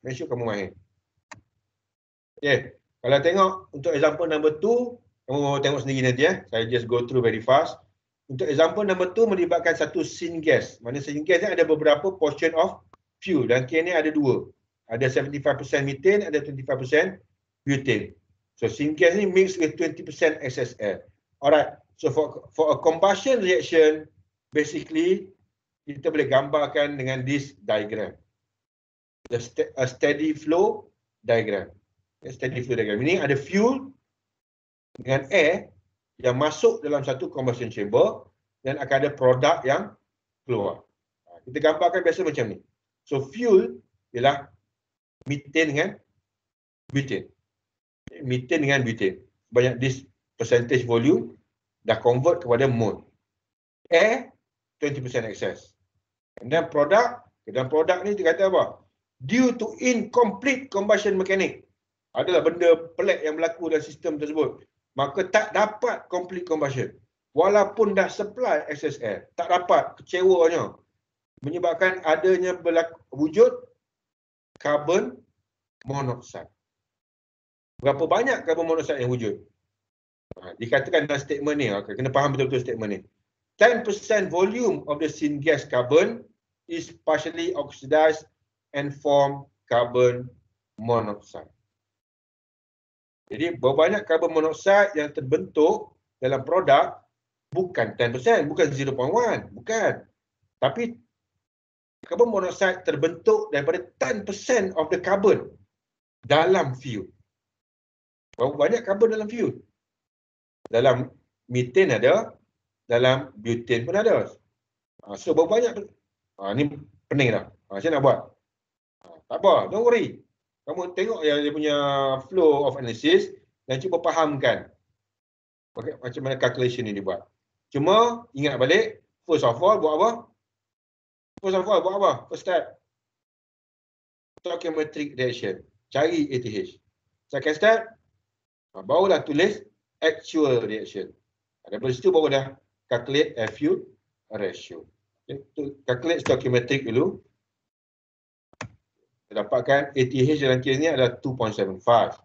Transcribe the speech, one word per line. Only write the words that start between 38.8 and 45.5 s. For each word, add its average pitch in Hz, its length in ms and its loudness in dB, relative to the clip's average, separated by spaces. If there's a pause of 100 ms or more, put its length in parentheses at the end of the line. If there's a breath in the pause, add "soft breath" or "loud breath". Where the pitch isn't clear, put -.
akan 135 140 0 (100)
ada 143 80 0
produk 131 480 4
yang 170 320 -2 (480)
keluar. 101 400 -4 (480)
Ha, - 160 -20
kita 135 160 -8
gambarkan 170 400 2
biasa 170 240 0
macam 131 240 -4
ni. 85 80 -12 (480)
So 135 240 -4
fuel 226 480 2 (320)
ialah 135 400 0 (800)
methane 147 400 -2